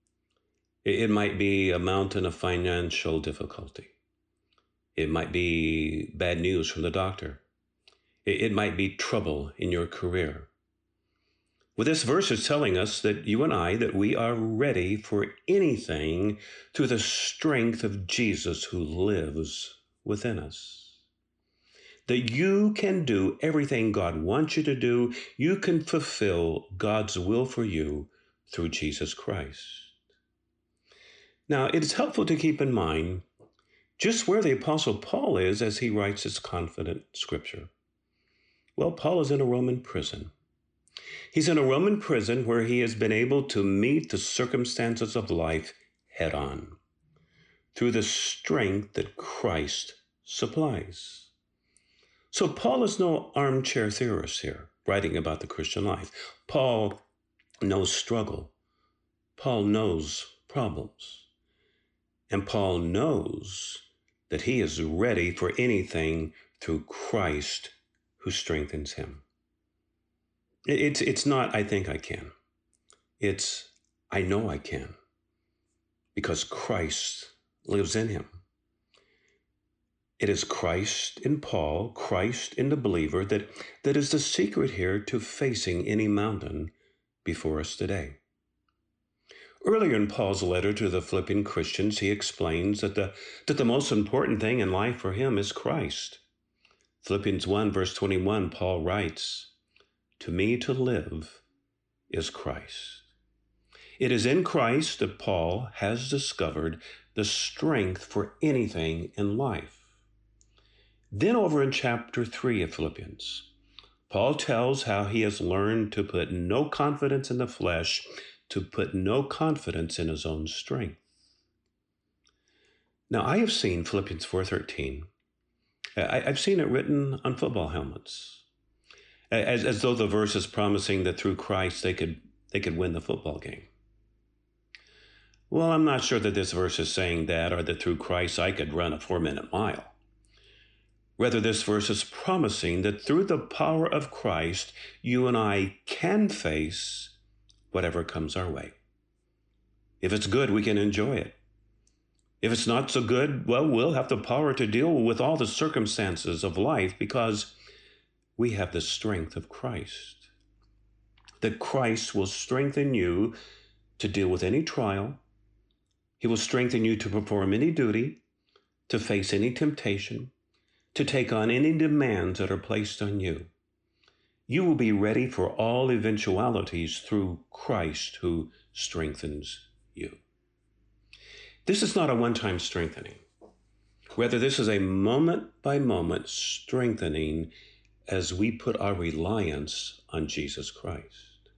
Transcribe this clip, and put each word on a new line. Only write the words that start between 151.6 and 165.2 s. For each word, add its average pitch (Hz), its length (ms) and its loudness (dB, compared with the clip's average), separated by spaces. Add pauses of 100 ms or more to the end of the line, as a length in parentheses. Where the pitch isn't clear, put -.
If 113 120 2
it's 117 160 0
not 120 240 2
so 123 100 2
good, 127 460 2
well, 131 180 4
we'll 139 280 4
have 127 140 0
the 127 80 2
power 131 380 2
to 123 120 2
deal 123 260 4
with 117 280 4
all 151 160 4
the 123 100 2
circumstances 101 960 0
of 85 120 -2
life 101 420 2
because 110 560 -2 (840)
we 117 160 2
have 98 180 -2
the 85 100 -2
strength 87 540 -4
of - 140 -8
Christ. - 800 -10 (1120)
That 110 180 0
Christ 113 560 0
will 98 120 2
strengthen 139 680 0
you 92 400 2 (640)
to - 80 -4
deal 98 220 0
with 90 160 0
any 127 180 2
trial. 110 560 -2 (1000)